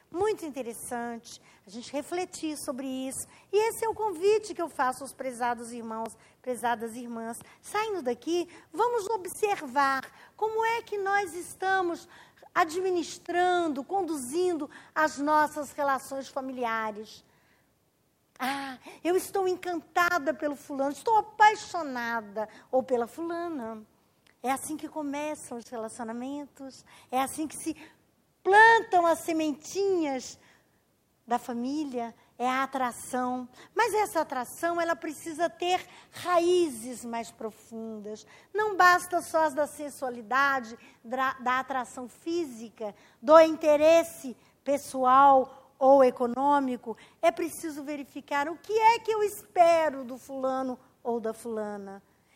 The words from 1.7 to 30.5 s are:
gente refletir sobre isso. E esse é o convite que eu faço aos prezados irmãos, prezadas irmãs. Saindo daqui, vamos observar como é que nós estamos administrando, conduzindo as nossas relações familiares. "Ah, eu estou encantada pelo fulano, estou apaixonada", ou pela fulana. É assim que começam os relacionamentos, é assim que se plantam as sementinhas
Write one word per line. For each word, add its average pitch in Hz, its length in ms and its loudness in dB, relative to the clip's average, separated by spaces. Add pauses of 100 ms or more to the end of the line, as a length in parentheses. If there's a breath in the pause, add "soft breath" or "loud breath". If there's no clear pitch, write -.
gente 226 220 -14
refletir 320 640 -6
sobre 277 300 -8
isso. 262 400 -8 (260 loud breath)
E 427 160 4
esse 440 160 -4
é 440 40 -2
o 427 60 -4
convite 415 600 0
que 349 80 -4
eu 330 60 -2
faço 254 340 -2
aos 262 100 -12
prezados 240 600 -6
irmãos, 226 440 -8 (240 soft breath)
prezadas 233 540 -4
irmãs. 233 440 -10 (220 loud breath)
Saindo 415 420 -4
daqui, 311 460 -2 (240 loud breath)
vamos 427 380 0
observar 294 1000 -2 (280 loud breath)
como 440 280 -2
é 453 180 0
que 415 140 -8
nós 392 380 -2
estamos 359 720 -2 (460 loud breath)
administrando, 349 1300 0
conduzindo 320 880 -2 (240 loud breath)
as 311 240 0
nossas 302 540 0
relações 269 560 -4
familiares. 226 960 -6 (1120 soft breath)
"Ah, 269 400 -6 (240 loud breath)
eu 349 140 2
estou 381 320 0
encantada 349 840 -2
pelo 294 220 -4
fulano, 277 380 -4
estou 440 240 2
apaixonada", 247 1300 0 (220 loud breath)
ou 254 120 2
pela 247 240 0
fulana. 320 800 -8 (580)
É 247 100 -2
assim 294 240 -6
que 302 120 -10
começam 294 720 -8
os 226 100 -16
relacionamentos, 247 1160 -10 (260 loud breath)
é 254 100 0
assim 269 280 -4
que - 80 -14
se 320 200 -8 (680 loud breath)
plantam 415 600 8
as 330 200 4
sementinhas 320 1120 -2 (880 soft breath)